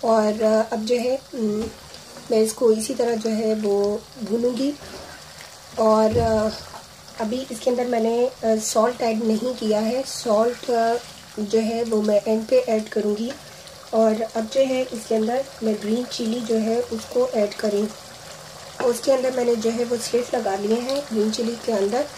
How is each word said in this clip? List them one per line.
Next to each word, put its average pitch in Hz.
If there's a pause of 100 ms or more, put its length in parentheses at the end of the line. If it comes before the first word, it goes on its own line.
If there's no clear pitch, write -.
और, 220
अ, 220 (100)
अब 220
जो 240
है, 247
हम्म, 220 (600)
मैं 226
इसको 220
इसी 220
तरह 233
जो 220
है 220
वो 208 (240)
भूनूंगी। 240 (1040)
और, 220
अ, 220 (680)
अभी 247
इसके 247
अंदर 247
मैंने, 233
अ, 226
सॉल्ट 220
ऐड 226
नहीं 220
किया 214
है। 240
सॉल्ट, 233
अ, 233 (420)
जो 214
है 226
वो 220
मैं 208
एंड 220
पे 254
ऐड 220
करूँगी। 214 (600)
और 220
अब 220
जो 269
है 262
इसके 233
अंदर 233 (180)
मैं 214
ग्रीन 220
चिली 233
जो 226
है 220
उसको 240
ऐड 214
करी। 208 (960)
उसके 240
अंदर 262
मैंने 240
जो 226
है 233
वो 240
स्लिट 233
लगा 208
लिए 202
हैं 269 (100)
ग्रीन 220
चिली 233 (100)
के 233
अंदर। 214 (120)